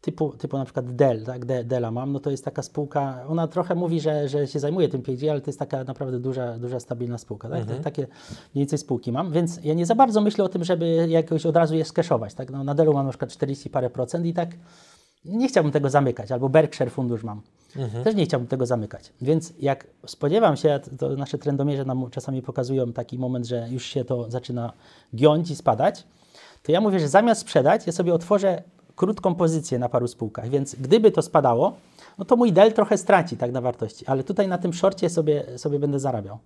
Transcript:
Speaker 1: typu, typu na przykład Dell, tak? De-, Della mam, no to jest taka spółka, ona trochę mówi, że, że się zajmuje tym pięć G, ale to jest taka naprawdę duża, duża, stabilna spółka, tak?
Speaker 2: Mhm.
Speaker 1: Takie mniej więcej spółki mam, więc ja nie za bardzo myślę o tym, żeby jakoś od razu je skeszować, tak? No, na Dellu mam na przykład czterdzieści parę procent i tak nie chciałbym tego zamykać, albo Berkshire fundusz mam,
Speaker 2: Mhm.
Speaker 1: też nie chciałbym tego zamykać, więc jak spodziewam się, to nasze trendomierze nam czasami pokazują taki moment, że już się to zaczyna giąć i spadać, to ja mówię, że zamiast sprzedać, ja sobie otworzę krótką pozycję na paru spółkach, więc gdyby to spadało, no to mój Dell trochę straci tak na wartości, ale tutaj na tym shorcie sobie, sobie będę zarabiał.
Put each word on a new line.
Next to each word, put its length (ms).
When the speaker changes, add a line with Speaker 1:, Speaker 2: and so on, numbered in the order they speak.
Speaker 1:
typu, 380
typu 200
na 60
przykład 320
Dell, 280
tak? 200
De-, 200
Della 260
mam, 220
no 80
to 100
jest 140
taka 180
spółka, 640
ona 200
trochę 260
mówi, 260
że, 280
że 180
się 140
zajmuje 280
tym 140
pięć 180
G, 100
ale 100
to 80
jest 100
taka 260
naprawdę 360
duża, 380
duża, 220
stabilna 380
spółka, 300
tak? 120
Speaker 2:
Mhm. 220
Speaker 1:
Takie 200
mniej 80
więcej 160
spółki 340
mam, 200
więc 320
ja 100
nie 120
za 80
bardzo 260
myślę 240
o 40
tym, 160
żeby 440
jakoś 380
od 100
razu 180
je 100
skeszować, 500
tak? 160
No, 140
na 100
Dellu 180
mam 140
na 60
przykład 180
czterdzieści 400
parę 200
procent 360
i 80
tak 140
nie 240
chciałbym 240
tego 180
zamykać, 420
albo 160
Berkshire 420
fundusz 340
mam, 160
Speaker 2:
Mhm. 280
Speaker 1:
też 100
nie 100
chciałbym 240
tego 180
zamykać, 540
więc 400
jak 260
spodziewam 500
się, 240
to 100
nasze 300
trendomierze 460
nam 260
czasami 320
pokazują 500
taki 260
moment, 280
że 240
już 140
się 200
to 260
zaczyna 420
giąć 340
i 60
spadać, 480
to 100
ja 80
mówię, 200
że 80
zamiast 320
sprzedać, 460
ja 60
sobie 220
otworzę 480
krótką 380
pozycję 440
na 100
paru 200
spółkach, 400
więc 260
gdyby 360
to 120
spadało, 540
no 60
to 120
mój 160
Dell 200
trochę 260
straci 380
tak 160
na 80
wartości, 460
ale 180
tutaj 240
na 100
tym 140
shorcie 380
sobie, 480
sobie 200
będę 220
zarabiał. 460